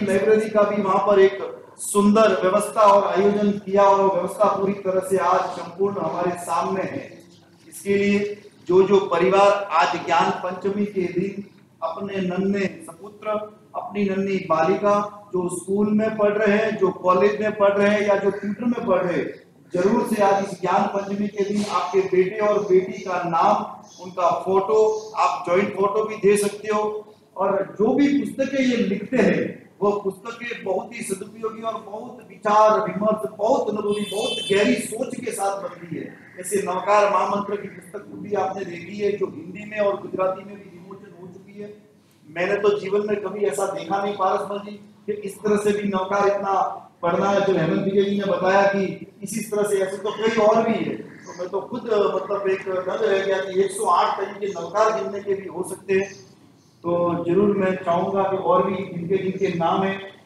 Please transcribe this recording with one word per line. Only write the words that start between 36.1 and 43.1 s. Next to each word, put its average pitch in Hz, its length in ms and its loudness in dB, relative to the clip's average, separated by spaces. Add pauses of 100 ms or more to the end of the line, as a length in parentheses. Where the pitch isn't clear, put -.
ऐसे 185 220 -4
नवकार 202 500 2
महामंत्र 202 440 0
की - 140 -8
पुस्तक - 440 -16
भी 202 220 -8
आपने 190 280 -2
देखी 170 340 -12
है, 202 140 0
जो 190 140 -4
हिंदी 180 440 -12
में 214 100 -10
और 196 220 0
गुजराती 190 420 -4
में 202 120 -18
भी - 140 -20
विमोचन 180 500 -20
हो 185 60 -18
चुकी 202 360 -20
है। 208 100 -14 (540)
मैंने 180 320 -2
तो 202 220 2
जीवन 202 280 -2
में - 140 -2